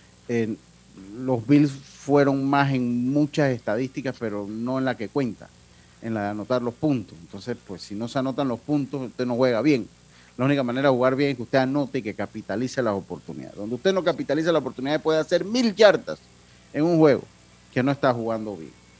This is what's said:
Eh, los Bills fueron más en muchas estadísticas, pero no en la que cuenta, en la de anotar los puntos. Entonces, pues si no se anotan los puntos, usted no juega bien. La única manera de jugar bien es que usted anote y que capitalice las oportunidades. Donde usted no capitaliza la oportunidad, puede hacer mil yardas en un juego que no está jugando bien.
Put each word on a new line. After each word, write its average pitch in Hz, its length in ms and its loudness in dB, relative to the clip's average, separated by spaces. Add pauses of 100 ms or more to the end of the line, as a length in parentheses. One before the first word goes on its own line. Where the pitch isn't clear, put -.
(280)
Eh, 113 260 0 (640)
los 127 280 -2
Bills 147 240 6
fueron 139 760 0
más 139 300 4
en 123 360 0
muchas 147 420 2
estadísticas, 123 680 -4
pero 104 260 -6
no 117 320 -4
en 131 60 -2
la 123 140 -2
que 104 100 -6
cuenta, 123 400 -4 (540)
en 113 100 -6
la 104 120 -2
de 101 40 -2
anotar 107 320 -2
los 120 140 -4
puntos. 123 480 -2
Entonces, 101 340 -10 (100)
pues 90 140 -12
si - 140 -12
no 110 120 -6
se 127 120 -6
anotan 131 300 -2
los 117 120 -4
puntos, 139 460 -4
usted 117 180 -6
no 120 120 -2
juega 123 260 2
bien. 139 260 2 (480)
La 127 80 -2
única 139 180 2
manera 127 260 2
de 135 60 6
jugar 127 220 4
bien 143 140 2
es 131 60 -4
que 117 60 -10
usted 131 160 0
anote 131 400 0
y 120 40 -4
que 104 120 -6
capitalice 107 680 -6
las 110 140 0
oportunidades. 80 640 -10
Donde 104 180 -6
usted 190 180 0
no 185 120 0
capitaliza 156 480 0
la 156 80 4
oportunidad, 131 420 -4
puede 156 160 2
hacer 170 260 0
mil 220 300 0
yardas 165 460 4 (520)
en 147 120 0
un 170 120 4
juego 151 260 6 (520)
que 127 80 0
no 139 80 2
está 135 240 2
jugando 110 420 -4
bien. 76 140 -14 (280)